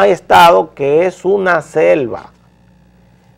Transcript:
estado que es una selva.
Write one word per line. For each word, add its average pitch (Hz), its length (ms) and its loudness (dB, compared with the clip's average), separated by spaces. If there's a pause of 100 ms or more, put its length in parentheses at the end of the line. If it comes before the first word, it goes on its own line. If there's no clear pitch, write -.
estado 180 720 2
que 147 320 -2
es 180 180 -8
una 185 380 -2
selva. 156 720 -4 (1080)